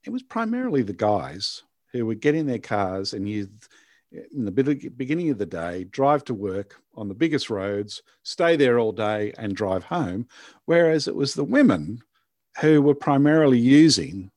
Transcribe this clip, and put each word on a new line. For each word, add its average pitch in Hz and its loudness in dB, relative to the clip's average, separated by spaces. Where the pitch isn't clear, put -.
it - -12
was 254 -8
primarily 226 -4
the 101 -4
guys 95 -4
who 117 -4
would 110 -6
get 147 2
in 160 -4
their 123 -4
cars 98 -4
and 101 -6
use, 104 -6
in - -10
the 101 -4
bit-, 135 -2
beginning 151 -4
of 117 -4
the 101 -4
day, 87 -8
drive 135 0
to 123 -6
work 98 -8
on 107 -10
the 95 -8
biggest 151 -2
roads, 101 -6
stay 170 0
there 127 4
all 110 0
day 107 -4
and 98 -6
drive 95 -2
home, 117 -4
whereas 165 2
it - -6
was 139 -4
the 151 -4
women 120 2
who 151 6
were 143 4
primarily 143 4
using 117 4